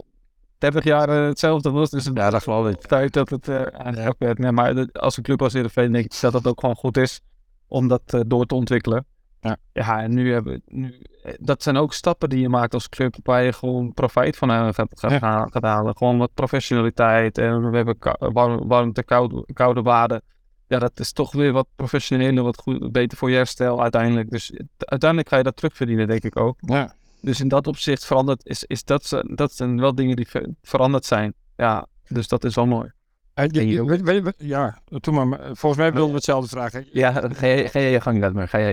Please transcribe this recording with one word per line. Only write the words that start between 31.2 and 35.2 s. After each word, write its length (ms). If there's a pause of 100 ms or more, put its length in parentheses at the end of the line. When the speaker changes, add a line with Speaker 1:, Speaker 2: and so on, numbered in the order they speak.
Speaker 1:
Ja, 320 (200)
dus 200
dat 160
is 120
wel 100
mooi. 260 (420)
Speaker 3:
Eh, 180
je, 80
Speaker 2:
En 80
je 60
Speaker 3:
je, 80
Speaker 2:
ook? 80
Speaker 3:
weet, 120
weet, 220
weet, 140
ja, 480
doe 280
maar, 140